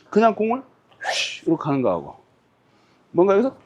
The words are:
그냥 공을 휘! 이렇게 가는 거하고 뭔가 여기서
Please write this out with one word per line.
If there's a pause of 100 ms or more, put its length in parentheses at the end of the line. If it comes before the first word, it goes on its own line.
(100)
그냥
공을 (360)
휘!
이렇게
가는
거하고 (960)
뭔가
여기서